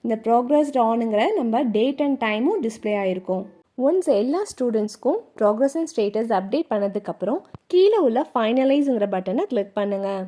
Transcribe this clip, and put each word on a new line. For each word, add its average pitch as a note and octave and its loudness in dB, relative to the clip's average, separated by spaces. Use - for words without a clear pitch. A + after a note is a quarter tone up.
இந்த A3+ 0
progressed C4 2
on-ங்கிற A3+ 0
நம்ம A#3+ 0
date C4+ 0
and C4+ 0
time-உம் C4 0
டிஸ்ப்ளே A3 -4
ஆயிருக்கும். F#3 -4
ஒன்ஸ் F4 2
எல்லா D4 -2
ஸ்டூடெண்ட்ஸ்க்கும் A#3+ -2
progress A3 2
and D#4+ -4
status A3 -2
அப்டேட் G#3 -4
பண்ணதுக்கப்புறம், G3+ -4
கீழே G4+ 6
உள்ள A#3 0
finalize-ங்கிற C4 2
பட்டனை G3 -2
கிளிக் G3 -2
பண்ணுங்க. G3 -2